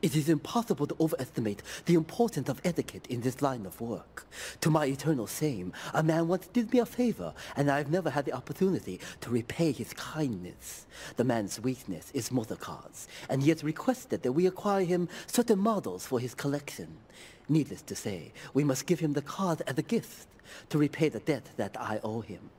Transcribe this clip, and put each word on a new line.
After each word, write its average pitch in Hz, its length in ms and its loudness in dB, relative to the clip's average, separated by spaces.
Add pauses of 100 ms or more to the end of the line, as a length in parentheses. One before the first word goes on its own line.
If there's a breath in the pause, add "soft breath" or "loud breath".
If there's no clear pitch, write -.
It 139 140 2
is 151 140 2
impossible 160 580 2
to 170 140 -4
overestimate 147 600 0 (260 loud breath)
the 175 80 8
importance 160 540 2
of 131 160 -2
etiquette - 440 -2
in 127 120 -2
this 123 220 0
line 127 240 0
of - 140 -12
work. 117 460 -8 (340 loud breath)
To 165 100 4
my 156 160 6
eternal 135 400 2
shame, 104 460 -2 (200 loud breath)
a 156 120 4
man 165 240 4
once 185 180 0
did 233 260 0
me 254 60 8
a 233 80 4
favor, 196 480 0 (220 loud breath)
and 143 120 6
I've 143 220 2
never 165 200 2
had 139 140 0
the 156 80 -2
opportunity 127 680 0 (220 loud breath)
to - 80 -6
repay 120 420 2
his - 220 -6
kindness. - 920 -6 (300 loud breath)
The 120 80 4
man's 113 360 2
weakness 127 540 -4
is 120 160 -2
motor 113 240 -2
cars, - 540 -12 (200 loud breath)
and 135 140 0
he 143 60 6
has 156 160 2
requested 156 580 -2
that 123 100 2
we 175 140 4
acquire 196 380 2
him 175 240 2 (180 loud breath)
certain 233 320 4
models 190 480 0
for 123 140 2
his 123 140 -6
collection. 139 640 -6 (500 loud breath)
Needless 139 340 2
to - 140 -8
say, 90 360 -6 (220 loud breath)
we 139 80 6
must 143 240 2
give 165 140 2
him 151 140 0
the 143 80 0
cars 175 400 -2
as 139 160 -2
a 156 40 0
gift - 460 -4 (400 loud breath)
to 156 100 2
repay 147 300 4
the 113 120 -2
debt - 360 -2
that 98 240 -4
I 110 240 -2
owe 113 160 -2
him. 110 380 -12